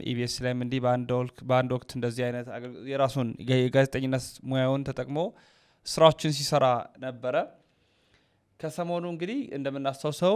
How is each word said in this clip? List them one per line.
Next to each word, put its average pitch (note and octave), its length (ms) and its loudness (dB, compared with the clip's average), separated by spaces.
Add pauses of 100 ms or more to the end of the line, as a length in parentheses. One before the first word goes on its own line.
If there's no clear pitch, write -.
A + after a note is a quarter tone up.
ኢቢኤስ A#2+ 360 -4
ላይም B2 240 -2
እንዲህ B2 200 -2
በአንድ B2 300 0
ወልክ-፣ B2 320 -2
በአንድ B2+ 280 2
ወቅት B2+ 200 -4
እንደዚህ A#2+ 320 -4
አይነት B2 260 -4
አገ-፣ A#2+ 260 -10 (120)
የራሱን C3+ 420 2 (100)
ጋ-፣ B2+ 180 2
የጋዜጠኝነት C3 680 2 (180)
ሙያውን C3 400 0
ተጠቅሞ C3+ 340 -6 (720)
ስራዎችን D#3 460 6
ሲሰራ C#3 320 2 (340)
ነበረ። B2+ 360 -6 (1200)
ከሰሞኑ F3 460 -4
እንግዲህ F3 340 -4 (140)
እንደምናስታውሰው C#3 840 0